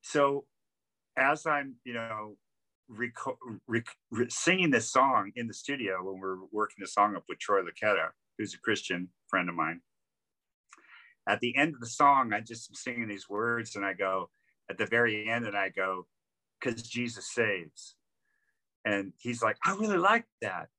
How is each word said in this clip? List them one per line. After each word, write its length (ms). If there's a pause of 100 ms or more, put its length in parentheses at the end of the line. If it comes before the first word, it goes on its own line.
So 420 (680)
as 300
I'm, 380
you 100
know, 440 (520)
reco-, 480 (300)
rec-, 280 (140)
re-, 200
singing 420
this 200
song 440
in 120
the 60
studio 500
when 160
we're 200 (120)
working 280
the 80
song 280
up 140
with 100
Troy 220
Luccketta, 480 (280)
who's 160
a 60
Christian 500 (180)
friend 200
of 80
mine, 260 (1500)
at 120
the 160
end 200
of 60
the 60
song, 460
I 80
just 300
am 40
singing 320
these 220
words, 460
and 100
I 80
go, 380 (380)
at 80
the 100
very 420
end, 160
and 100
I 140
go, 380 (520)
"'Cause 220
Jesus 500
saves." 640 (880)
And 360
he's 240
like, 200
"I 120
really 240
like 260 (160)
that." 360